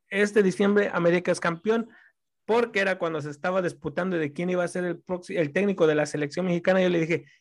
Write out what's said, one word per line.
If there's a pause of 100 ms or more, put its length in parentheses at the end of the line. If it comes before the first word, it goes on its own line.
Este
diciembre,
América
es
campeón", (580)
porque
era
cuando
se
estaba
disputando
de
quién
iba
a
ser
el
proxi-,
el
técnico
de
la
selección
mexicana.
Yo
le
dije, (160)